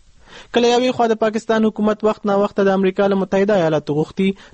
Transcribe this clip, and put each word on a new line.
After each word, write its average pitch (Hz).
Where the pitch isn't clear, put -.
کله 240
یوې 247
خوا 233
د 220
پاکستان 220
حکومت 214
وخت 208
ناوخته 196
د 190
امریکا 190
له 196
متحده 196
ایالاتو 156
غوښتي 190